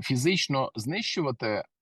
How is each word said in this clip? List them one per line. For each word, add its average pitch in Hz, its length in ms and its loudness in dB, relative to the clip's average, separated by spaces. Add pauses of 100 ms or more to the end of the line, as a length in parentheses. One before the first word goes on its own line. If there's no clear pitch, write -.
фізично 135 720 2
знищувати, 123 920 -2 (180)